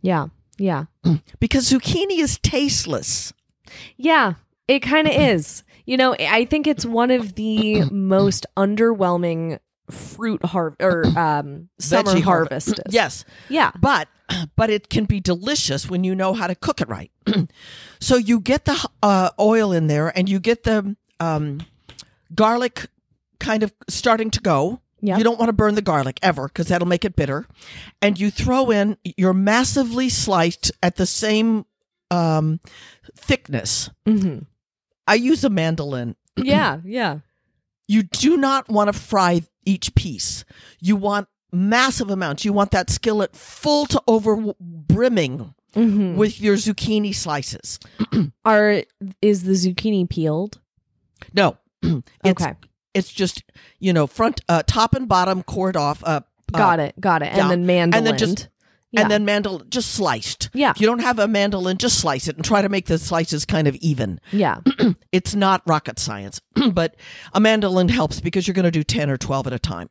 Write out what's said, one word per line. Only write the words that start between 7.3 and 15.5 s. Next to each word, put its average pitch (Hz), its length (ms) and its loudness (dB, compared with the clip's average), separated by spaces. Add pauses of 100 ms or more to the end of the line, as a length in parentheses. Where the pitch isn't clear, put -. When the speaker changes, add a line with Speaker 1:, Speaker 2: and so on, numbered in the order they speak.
Speaker 1:
the 214 500 0
<clears throat> 135 60 -2
most 190 540 2 (120)
underwhelming 180 1000 0 (300)
fruit - 540 -8
har-, 165 380 -2
or, 170 240 2 (120)
um, 151 520 -2 (100)
summer - 320 0
Speaker 2:
Veggie 175 100 4
harve-, 170 280 2
Speaker 1:
harvest. - 300 -6 (100)
Speaker 2:
yes. 196 340 0 (240)
Speaker 1:
Yeah. 285 320 0
Speaker 2:
But, 175 300 2 (200)
<clears throat> 175 280 -6
but 220 120 2
it 208 200 -2
can 214 160 0
be 196 160 -2
delicious 180 680 -2